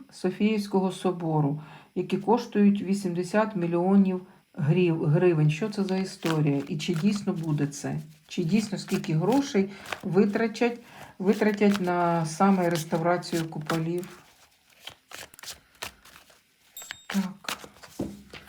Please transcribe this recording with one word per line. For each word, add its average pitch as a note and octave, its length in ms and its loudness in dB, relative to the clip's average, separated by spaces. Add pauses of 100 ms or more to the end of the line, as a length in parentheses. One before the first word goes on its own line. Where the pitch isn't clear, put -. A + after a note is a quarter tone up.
(120)
Софіївського F#3+ 800 0
собору, D#3 680 -2 (320)
які F3+ 220 -2
коштують G3+ 680 2
вісімдесят F3+ 720 -2
мільйонів F#3 680 2 (320)
грів-, E3 500 2
гривень. D#3 460 4
Що A3 180 -4
це G3+ 160 -2
за F#3+ 120 -2
історія? D#3 720 -2
І D#3 100 -6
чи F3 160 -2
дійсно G3 380 0
буде D#3 340 -2
це? C#3+ 320 -8 (300)
Чи F3+ 160 -4
дійсно F#3+ 340 0
скільки - 360 -4
грошей G3 560 0 (320)
витратять, A3 800 0 (380)
витратять G#3 640 2
на F3 460 2
саме F#3+ 440 4
реставрацію E3+ 760 -2
куполів? E3 720 -6 (3000)
Так. - 520 -4 (920)